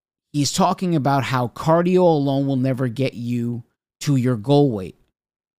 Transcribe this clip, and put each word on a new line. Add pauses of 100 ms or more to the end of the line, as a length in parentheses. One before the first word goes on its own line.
(320)
He's
talking
about
how
cardio
alone
will
never
get
you (360)
to
your
goal
weight. (640)